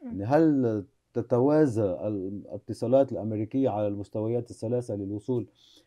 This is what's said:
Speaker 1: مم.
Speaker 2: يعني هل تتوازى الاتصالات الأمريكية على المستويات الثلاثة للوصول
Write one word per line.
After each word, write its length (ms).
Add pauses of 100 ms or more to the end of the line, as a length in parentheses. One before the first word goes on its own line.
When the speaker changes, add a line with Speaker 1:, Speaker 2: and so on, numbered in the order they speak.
Speaker 1:
مم. 40
Speaker 2:
يعني 180
هل 580 (300)
تتوازى 720
الاتصالات 1300
الأمريكية 580
على 180
المستويات 640
الثلاثة 440
للوصول 520 (400)